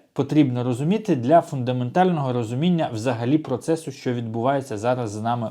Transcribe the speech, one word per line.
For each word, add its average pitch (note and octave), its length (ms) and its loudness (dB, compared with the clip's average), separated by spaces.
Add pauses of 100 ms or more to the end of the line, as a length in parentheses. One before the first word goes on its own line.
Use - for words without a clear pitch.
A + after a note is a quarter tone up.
(120)
потрібно C3 520 2
розуміти D3+ 520 0
для C3 240 6
фундаментального C3 920 0
розуміння B2 600 0
взагалі A#2+ 440 0
процесу, D#3 540 -4
що - 200 -4
відбувається A#2 640 -2
зараз A#2+ 320 -2
з G#2 100 -8
нами, A#2 300 -2